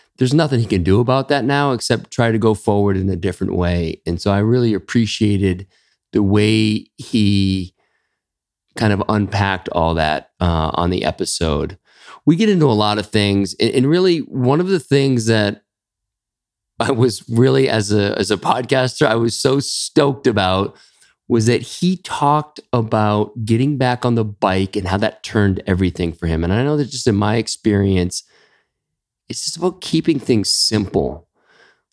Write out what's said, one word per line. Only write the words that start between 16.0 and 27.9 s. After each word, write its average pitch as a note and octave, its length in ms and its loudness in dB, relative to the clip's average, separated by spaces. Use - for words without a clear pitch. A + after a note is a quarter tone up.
I A#2+ 120 0
was A#2+ 380 0
really, C3 400 4
as G#2 220 0
a, G#2 260 2
as G2 140 0
a G2+ 60 2
podcaster, B2+ 680 0
I A2+ 100 2
was A#2 240 -2
so C#3 200 0
stoked - 640 -2
about G2 500 0
was A2 180 2
that A#2 160 2
he F3+ 360 -2
talked - 640 -2
about G#2+ 720 0
getting B2+ 320 0
back B2 260 0
on B2 120 0
the A2+ 100 0
bike G2 500 -2
and F#2 120 -4
how F#2 100 -2
that - 240 -4
turned G2 460 0
everything F2+ 440 0
for E2 140 -8
him. E2 180 0
And F2 80 0
I A2+ 120 0
know D3 140 0
that C#3+ 80 -2
just B2+ 200 -10
in G#2+ 100 4
my G#2 200 0
experience, G2 880 0